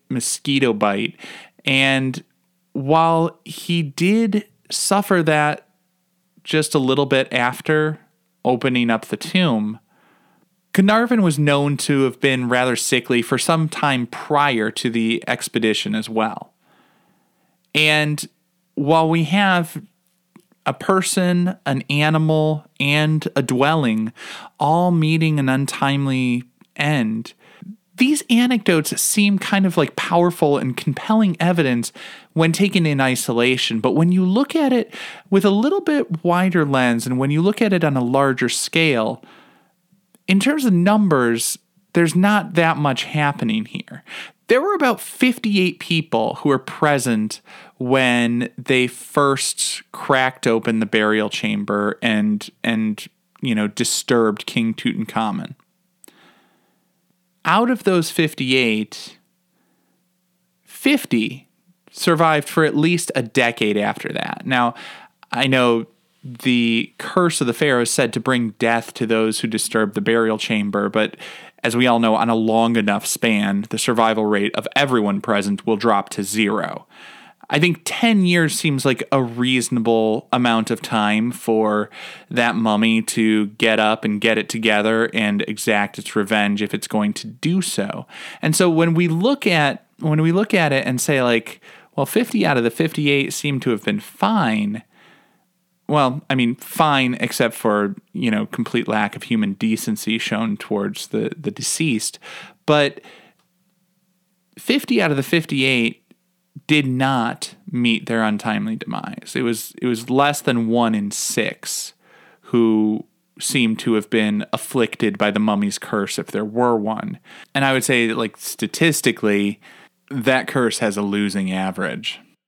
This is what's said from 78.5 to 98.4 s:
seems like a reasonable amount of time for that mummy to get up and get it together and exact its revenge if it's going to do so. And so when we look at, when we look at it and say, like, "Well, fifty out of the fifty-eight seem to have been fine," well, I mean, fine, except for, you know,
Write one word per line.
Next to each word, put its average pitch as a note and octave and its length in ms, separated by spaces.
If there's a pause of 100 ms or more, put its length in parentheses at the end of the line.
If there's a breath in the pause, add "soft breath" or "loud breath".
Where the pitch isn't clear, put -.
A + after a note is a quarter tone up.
seems C#3 320
like C3 260
a C3+ 120
reasonable A#2 1080
amount A#2 380
of A#2 140
time A2 480
for G#2+ 580 (400 loud breath)
that A#2+ 260
mummy A2 460
to G#2+ 460
get A2 320
up G#2+ 260
and G#2 160
get A2+ 160
it G#2+ 100
together A2+ 680
and G#2 320
exact G#2 500
its - 180
revenge G#2 460
if G#2 140
it's - 120
going G#2+ 260
to - 140
do E3 340
so. - 440 (360 loud breath)
And D#3 140
so F#3 140
when E3 240
we F3 140
look G3+ 400
at, D3+ 400 (120)
when D#3 220
we E3 100
look G3 220
at D#3+ 180
it - 140
and B2+ 160
say, C3+ 220
like, A#2+ 360 (360 loud breath)
"Well, C#3 100
fifty - 400
out C#3+ 120
of A#2+ 60
the A#2 60
fifty-eight C#3+ 640
seem C#3 280
to B2 100
have G#2 120
been G#2 160
fine," A2 840 (1040 soft breath)
well, C#3 420
I C3+ 60
mean, B2 180
fine, C3+ 640
except A#2 400
for, G#2 400 (180)
you A#2+ 160
know, G#2+ 160